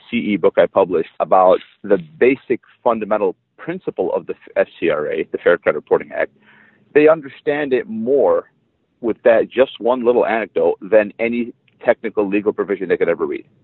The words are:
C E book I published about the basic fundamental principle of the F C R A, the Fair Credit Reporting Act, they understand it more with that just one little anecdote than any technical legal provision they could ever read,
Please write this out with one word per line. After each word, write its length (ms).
C 60
E 200
book 220
I 80
published 420
about 420
the 160
basic 640
fundamental 520
principle 580
of 100
the 80
F 120
C 100
R 180
A, 180
the 120
Fair 180
Credit 220
Reporting 340
Act, 200
they 120
understand 640
it 140
more 600
with 200
that 300
just 280
one 240
little 220
anecdote 560
than 380
any 340
technical 420
legal 260
provision 360
they 80
could 100
ever 160
read, 220